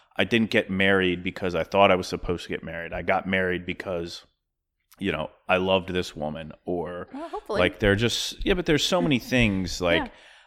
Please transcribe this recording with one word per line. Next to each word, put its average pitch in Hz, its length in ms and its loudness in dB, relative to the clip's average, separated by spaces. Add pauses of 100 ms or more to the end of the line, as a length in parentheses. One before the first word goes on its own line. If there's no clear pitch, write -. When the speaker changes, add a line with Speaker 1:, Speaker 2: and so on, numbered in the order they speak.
(180)
Speaker 1:
I 98 80 2
didn't 113 260 2
get 107 180 2
married 95 540 2
because 92 320 -4
I 80 80 0
thought 98 280 6
I 92 40 8
was 90 120 -2
supposed 87 360 -4
to - 60 -14
get - 140 -6
married. 82 300 -12
I 87 80 -8
got 95 240 0
married 92 400 0
because, 87 600 -8 (720)
you 95 140 0
know, 78 180 -6 (160)
I 92 100 6
loved 92 320 2
this 90 260 -2
woman, 78 360 -8 (140)
or 87 480 -6
Speaker 2:
Well, 302 160 -12
hopefully. 269 320 -6
Speaker 1:
like, 90 180 2
there 101 140 4
are - 20 6
just, - 500 -2
yeah, 196 100 2
but 180 100 -4
there's 151 200 2
so 180 160 0
many 151 180 2
Speaker 2:
<laughs> - 160 -6
Speaker 1:
things, 98 460 0
like, 85 220 4
Speaker 2:
Yeah. 233 60 -8 (380)